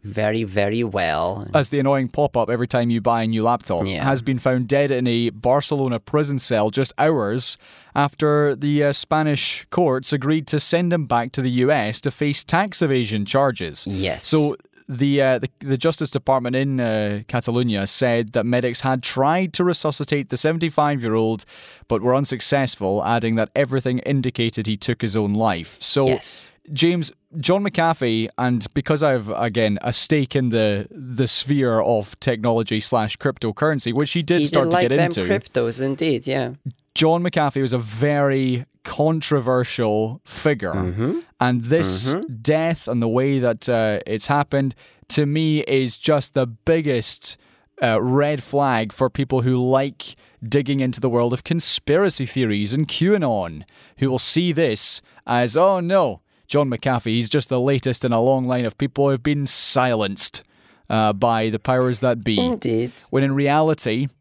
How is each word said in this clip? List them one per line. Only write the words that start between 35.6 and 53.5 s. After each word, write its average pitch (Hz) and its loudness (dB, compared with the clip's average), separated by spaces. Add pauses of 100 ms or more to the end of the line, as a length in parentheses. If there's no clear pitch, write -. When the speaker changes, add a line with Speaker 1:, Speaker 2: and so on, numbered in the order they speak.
Speaker 1:
indeed, 135 -2
yeah. 131 -4 (420)
Speaker 2:
John 160 2
McAfee 151 0
was 131 0
a 127 0
very 131 0 (200)
controversial 127 0
figure. 101 -2
Speaker 1:
Mm-hmm. 98 -2 (220)
Speaker 2:
And 123 0
this 123 0
Speaker 1:
Mm-hmm. 180 -6
Speaker 2:
death 156 0
and 120 0
the 117 0
way 131 2
that, 120 -2
uh, 110 2
it's 107 -4
happened, 143 0 (340)
to 151 0
me, 151 2
is 131 0
just 147 0
the 131 2
biggest, 139 -2 (460)
uh, 110 2
red 139 0
flag 127 0
for 131 0
people 131 -2
who 127 2
like 131 0 (300)
digging 139 0
into 127 -2
the 131 0
world 120 2
of - -8
conspiracy 170 0
theories 107 0
and 147 0
QAnon, 117 0 (340)